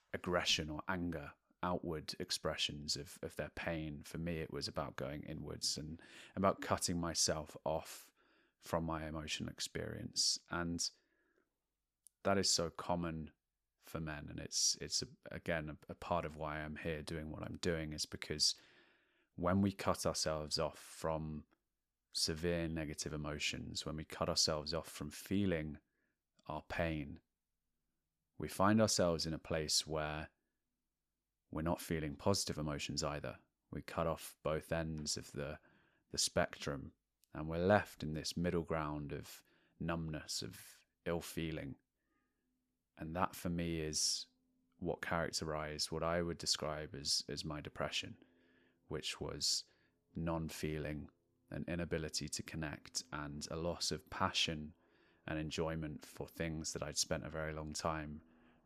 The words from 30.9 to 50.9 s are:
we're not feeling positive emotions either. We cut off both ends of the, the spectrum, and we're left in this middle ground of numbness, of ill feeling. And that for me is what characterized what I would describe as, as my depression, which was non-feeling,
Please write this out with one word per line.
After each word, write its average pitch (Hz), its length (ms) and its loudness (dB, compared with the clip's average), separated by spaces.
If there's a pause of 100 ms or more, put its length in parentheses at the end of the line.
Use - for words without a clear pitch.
we're 80 100 0
not 82 180 2
feeling 76 360 0
positive 95 420 2
emotions 76 460 -2
either. 73 320 -4 (340)
We 73 120 -6
cut 82 260 0
off - 340 -2
both 76 300 0
ends 80 440 0
of - 140 -8
the, 71 260 -4 (540)
the - 80 -4
spectrum, - 720 0 (420)
and 78 140 -4
we're 82 120 0
left 95 440 6
in 76 100 -2
this 76 240 -4
middle 85 260 4
ground 76 500 -2
of - 280 -8 (380)
numbness, 80 640 -2
of - 160 -8 (480)
ill 85 140 2
feeling. 78 560 -4 (1200)
And 82 200 -4
that 92 180 2
for - 140 -2
me 85 320 2
is - 460 0 (520)
what 85 240 -2
characterized 76 880 0
what 80 140 0
I 85 180 4
would 85 160 -2
describe 76 560 -2
as, 71 340 0
as 76 160 -4
my 76 160 -4
depression, - 540 -4 (720)
which - 340 -4
was 73 440 0 (500)
non-feeling, 78 920 0 (420)